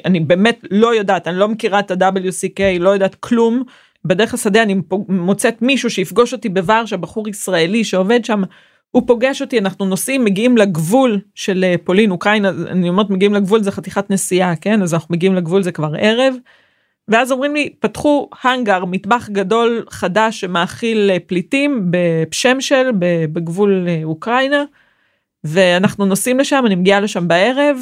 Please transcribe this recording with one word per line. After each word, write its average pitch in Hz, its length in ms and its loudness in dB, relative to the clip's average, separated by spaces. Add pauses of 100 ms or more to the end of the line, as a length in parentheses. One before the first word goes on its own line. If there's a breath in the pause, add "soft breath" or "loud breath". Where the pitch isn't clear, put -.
אני 180 160 2
באמת 185 400 2 (100)
לא 226 240 4
יודעת, 196 340 0
אני 175 80 -4
לא 202 120 2
מכירה 214 320 0
את 202 100 -6
ה-W 185 400 0
C 185 180 -6 (100)
K, 190 220 0
לא 185 100 4
יודעת 190 240 0
כלום. 233 480 0 (420 loud breath)
בדרך 190 300 0
לשדה 226 280 2
אני 196 200 0
פו-, 190 260 -4
מוצאת 196 540 0
מישהו 247 280 0
שיפגוש 220 420 0
אותי 240 160 -6
בוורשה, 202 480 0
בחור 208 320 -8
ישראלי 196 560 0
שעובד 202 400 0
שם, 208 180 -2 (480 soft breath)
הוא 247 160 2
פוגש 254 340 2
אותי, 262 180 -2
אנחנו 190 260 -2
נוסעים, 233 400 0
מגיעים 220 320 2
לגבול 202 640 2 (140)
של, 185 300 -2
אה, 180 100 2 (100)
פולין, 196 260 2
אוקראינה, 202 380 0
אני 175 400 -2
אומרת, 196 220 0
מגיעים 202 240 2
לגבול, 202 280 2
זה 196 100 -2
חתיכת 196 380 -6
נסיעה, 185 460 0
כן? 208 260 0
אז 165 120 -2
אנחנו 165 200 -4
מגיעים 185 200 2
לגבול, 180 280 0
זה 175 100 -4
כבר 151 260 -6
ערב, 247 360 2 (760 soft breath)
ואז 240 240 2
אומרים 277 220 -2
לי, 294 160 -2 (100)
"פתחו 285 480 0 (140)
האנגר, 226 420 0
מטבח 190 480 -2
גדול 220 580 0
חדש 214 500 -2
שמאכיל, 202 680 -2
אה, 180 160 0
פליטים 262 640 -2
בפשמשל, 208 1080 0
ב-, 170 340 0
בגבול, 180 560 0
אה, 170 160 -2
אוקראינה", 254 600 -2 (800)
ואנחנו 185 640 2
נוסעים 220 320 0
לשם, 277 280 2
אני 202 80 2
מגיעה 190 260 4
לשם 190 280 -4
בערב 254 540 2